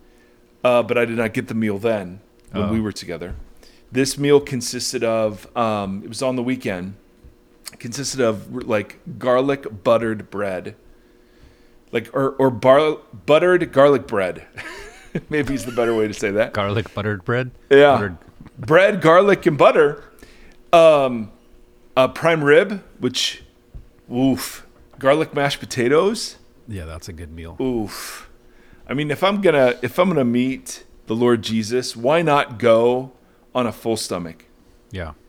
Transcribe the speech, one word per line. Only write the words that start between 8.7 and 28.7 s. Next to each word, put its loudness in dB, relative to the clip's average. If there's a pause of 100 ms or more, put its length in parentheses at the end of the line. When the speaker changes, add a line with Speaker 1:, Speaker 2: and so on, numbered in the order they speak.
Speaker 1:
garlic -2
buttered 0
bread. -8 (1160)
Like, -6
or, -2
or 2
bar-, 4 (280)
buttered 4
garlic 4
bread. -4 (400)
<laughs> -12
Maybe -2
is -8
the -8
better 0
way 2
to -6
say -4
that. 0
Speaker 2:
Garlic -4
buttered -6
bread? -4 (220)
Speaker 1:
Yeah. 8
Speaker 2:
Buttered. -4 (420)
Speaker 1:
Bread, 2
garlic, 4
and 2
butter. 4 (680)
Um, 4 (680)
uh, 4
prime 0
rib, 4 (160)
which, -6 (720)
oof. -2 (320)
Garlic 2
mashed -2
potatoes. 0 (320)
Speaker 2:
Yeah, -12
that's -14
a -14
good -16
meal. -16
Speaker 1:
Oof. -8 (580)